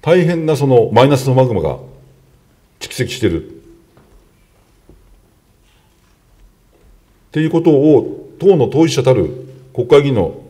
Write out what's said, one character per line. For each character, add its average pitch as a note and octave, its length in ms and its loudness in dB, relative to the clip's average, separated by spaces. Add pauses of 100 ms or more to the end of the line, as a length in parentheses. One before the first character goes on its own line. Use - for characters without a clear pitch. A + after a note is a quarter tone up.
大 E3+ 240 2
変 E3 220 -2
な D#3 100 0
そ C#3 100 -2
の B2+ 260 2
マ A#2 120 4
イ C#3 40 2
ナ D3 80 2
ス C3 100 -4
の C3 80 0
マ C3 120 2
グ A#2 80 -4
マ F2 80 -2
が C#2 160 -4 (1000)
蓄 - 120 -16
積 - 200 -6
し - 80 -12
て G#2 80 0
る。 E2+ 220 -6
っ - 20 -20 (3750)
て D3+ 80 -4
い D#3 60 0
う D#3+ 40 -2
こ E3 100 0
と E3 100 2
を、 D3 680 0
党 F#3 180 2
の A#2+ 120 0
当 D#3 180 0
事 C#3 80 -4
者 C#3 80 -2
た C3 100 2
る D2+ 340 -4 (280)
国 B2 140 -6
会 C#3+ 160 6
議 C#3+ 40 -2
員 C3 60 -2
の F2 360 -6